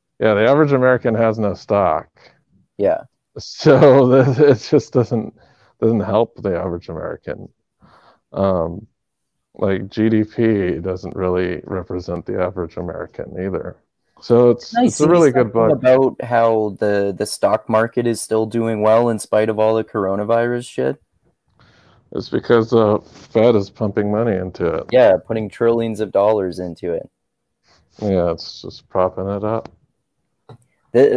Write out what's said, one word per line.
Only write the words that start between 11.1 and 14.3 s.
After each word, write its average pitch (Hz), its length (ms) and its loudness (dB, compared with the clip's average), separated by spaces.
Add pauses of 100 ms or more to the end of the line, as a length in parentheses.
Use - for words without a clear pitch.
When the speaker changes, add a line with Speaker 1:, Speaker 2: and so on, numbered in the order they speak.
Speaker 1:
really 92 480 -4
represent 90 600 -8
the 101 140 -6
average 90 380 -6
American 85 680 -12
either. 92 340 -8 (440)
So 120 300 4